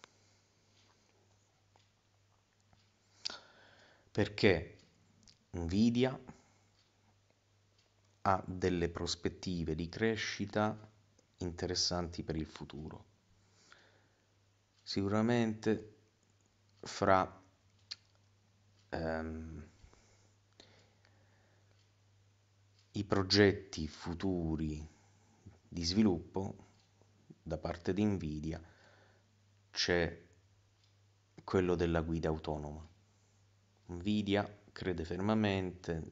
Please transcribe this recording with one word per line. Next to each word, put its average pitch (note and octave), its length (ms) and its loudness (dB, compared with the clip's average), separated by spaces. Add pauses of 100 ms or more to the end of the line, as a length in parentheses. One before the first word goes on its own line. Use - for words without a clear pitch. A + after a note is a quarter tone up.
(4000)
Perché F#2+ 680 4 (800)
Nvidia A#2 640 2 (2000)
ha F#2+ 240 4
delle F2+ 420 0
prospettive E2 840 -4
di E2+ 160 -4
crescita G#2+ 1000 -2 (480)
interessanti F2 840 -2
per D#2+ 140 -4
il D#2 100 -2
futuro. D2+ 580 -12 (1800)
Sicuramente A2 1120 0 (840)
fra, - 600 2 (1500)
ehm, D#2+ 800 -6 (3250)
i G#2 120 -2
progetti G2 840 4
futuri D#2+ 1000 -4 (800)
di E2+ 160 -6
sviluppo F#2+ 720 0 (840)
da D#2 160 -6
parte - 340 -4
di G2+ 120 2
Nvidia D#2+ 580 -2 (1080)
c'è - 560 0 (1160)
quello F2+ 300 2
della E2+ 260 2
guida D#2+ 280 -2
autonoma. D#2 600 -6 (1000)
Nvidia G2 720 0 (120)
crede E2 320 -4
fermamente F#2 1080 0